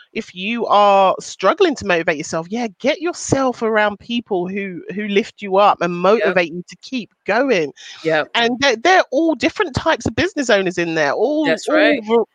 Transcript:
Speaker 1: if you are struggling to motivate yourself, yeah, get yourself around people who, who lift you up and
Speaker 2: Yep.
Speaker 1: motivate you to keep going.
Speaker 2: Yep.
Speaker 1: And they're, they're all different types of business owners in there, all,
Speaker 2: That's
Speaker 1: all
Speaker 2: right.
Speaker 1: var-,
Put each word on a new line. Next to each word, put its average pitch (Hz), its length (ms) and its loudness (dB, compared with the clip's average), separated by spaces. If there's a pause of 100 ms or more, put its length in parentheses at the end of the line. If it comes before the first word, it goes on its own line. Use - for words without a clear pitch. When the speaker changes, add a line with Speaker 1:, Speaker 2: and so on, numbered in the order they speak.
(120)
Speaker 1:
if - 220 -10
you 214 320 -6
are 196 540 6
struggling 277 560 0
to 208 100 -10
motivate 170 300 0
yourself, 165 340 -6
yeah, 233 160 -4 (120)
get 302 220 -2
yourself 269 640 -4
around 214 360 2
people 208 500 -6
who, 196 340 -8 (120)
who 214 140 -8
lift 202 340 -2
you 190 140 -4
up 196 260 4
and 175 120 0
Speaker 2:
Yep. 175 80 -6
Speaker 1:
motivate 180 500 2
you 175 160 -10
to 180 80 -20
keep - 360 -10 (140)
going. 202 460 0 (320)
Speaker 2:
Yep. 156 300 0
Speaker 1:
And 233 160 2 (100)
they're, 269 160 2
they're 339 340 4
all 320 240 0
different 262 400 -2
types 311 320 -2
of 233 100 -4
business 294 340 -2
owners 190 280 0
in 170 160 -2
there, 147 180 0
all, 294 340 0
Speaker 2:
That's 320 220 -2
Speaker 1:
all 302 80 2
Speaker 2:
right. 294 280 2
Speaker 1:
var-, 220 200 2 (100)